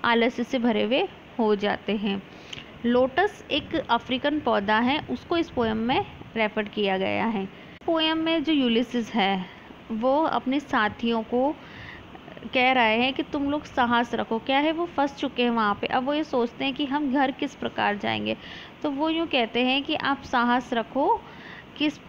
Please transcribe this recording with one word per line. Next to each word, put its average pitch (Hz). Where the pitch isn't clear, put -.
आलस्य 233
से 269
भरे 220
हुए 277
हो 214
जाते 202
हैं। 196
लोटस 262
एक -
अफ्रीकन 254
पौधा 214
है, 254
उसको 254
इस 330
पोएम 220
में 262
रेफर 214
किया 196
गया 202
है। 208
पोएम 320
में 320
जो 320
यूलिसेस 240
है, 196
वो 262
अपने 269
साथियों 226
को 254
कह 254
रहे 226
हैं 254
कि 311
तुम 285
लोग 294
साहस 240
रखो। 214
क्या 269
है, 311
वो 339
फंस 277
चुके 254
हैं 240
वहाँ 214
पे। -
अब 254
वो 294
ये 302
सोचते 247
हैं 269
कि 294
हम 277
घर 269
किस 277
प्रकार -
जाएंगे, 113
तो 302
वो 285
यूँ 330
कहते 240
हैं 269
कि -
आप 269
साहस 247
रखो 254
किस 294